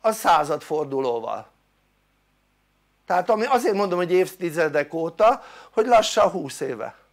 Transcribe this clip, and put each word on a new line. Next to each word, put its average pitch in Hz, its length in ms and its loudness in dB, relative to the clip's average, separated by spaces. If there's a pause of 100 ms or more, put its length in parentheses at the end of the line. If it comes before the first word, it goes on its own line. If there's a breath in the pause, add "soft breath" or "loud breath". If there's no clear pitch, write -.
A 220 120 0
századfordulóval. 135 1300 -2 (1600)
Tehát 180 240 0
ami, 220 140 2
azért 247 300 0
mondom, 190 240 -2
hogy 180 140 -2
évtizedek 160 840 -2
óta, 170 480 0 (280 loud breath)
hogy 226 160 0
lassan 220 420 4
húsz 165 320 -8
éve. 120 340 -8 (180)